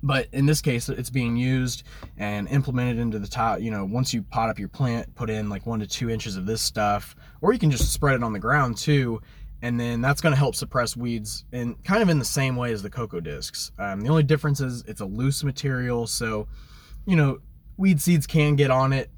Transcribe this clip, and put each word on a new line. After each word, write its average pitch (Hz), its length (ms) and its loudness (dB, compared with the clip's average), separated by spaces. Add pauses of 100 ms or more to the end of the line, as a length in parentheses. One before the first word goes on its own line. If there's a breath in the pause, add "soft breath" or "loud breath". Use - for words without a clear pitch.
but 135 300 0
in 135 120 2
this 147 160 4
case, 120 280 0
it's 127 200 -6
being 120 260 0
used 127 460 0 (360 loud breath)
and 104 320 -4
implemented 123 500 0
into 113 180 -2
the 101 100 -6
top. 113 340 -2
You 113 100 -4
know, 104 140 -4
once 120 280 -2
you 117 80 -2
pot 113 280 -2
up 107 100 -4
your 98 80 -6
plant, 117 480 -4
put 110 160 -4
in, 107 180 -2
like, 98 160 -6
one 113 140 -2
to 104 80 -4
two 117 240 -4
inches 110 260 -4
of 92 80 -6
this 110 160 -2
stuff, - 540 -2 (260 loud breath)
or 185 100 4
you 254 60 4
can 156 140 4
just - 200 2
spread 139 220 2
it 120 80 0
on 113 100 -2
the 104 60 -4
ground 120 400 2
too, 127 460 0 (400 loud breath)
and 120 160 0
then 120 220 -2
that's 139 200 2
gonna 151 140 4
help 143 180 4
suppress - 420 -2
weeds 117 560 -6
in 123 220 -4 (100)
kind 214 200 4
of 185 60 6
in 156 100 4
the 123 60 -2
same 131 300 0
way 123 160 -2
as 104 120 -4
the 101 80 -8
coco 104 280 -6
discs. - 600 -8
Um, 101 220 -4
the 113 80 -2
only 156 120 6
difference 143 400 2
is 123 220 -4
it's 107 180 -10
a 104 40 -6
loose 127 380 -2
material, 127 640 -2
so, 110 420 -4 (600 loud breath)
you 190 80 4
know, 139 240 4 (380)
weed 190 220 6
seeds 165 280 4
can 147 280 4
get 139 160 4
on 135 220 4
it 131 240 -2